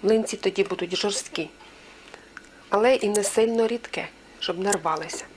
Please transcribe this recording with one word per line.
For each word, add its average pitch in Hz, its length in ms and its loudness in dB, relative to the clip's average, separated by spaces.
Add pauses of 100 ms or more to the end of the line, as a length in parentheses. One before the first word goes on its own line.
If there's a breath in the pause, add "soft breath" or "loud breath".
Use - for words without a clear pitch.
млинці 220 340 2
тоді 190 260 0
будуть 180 320 -4
жорсткі, 202 540 -4 (1200 loud breath)
але 233 260 6
і 214 140 0
не 208 140 0
сильно 226 440 2
рідке, 220 400 -6 (320)
щоб 170 200 -4
не 196 120 2
рвалося. 160 540 -2 (120)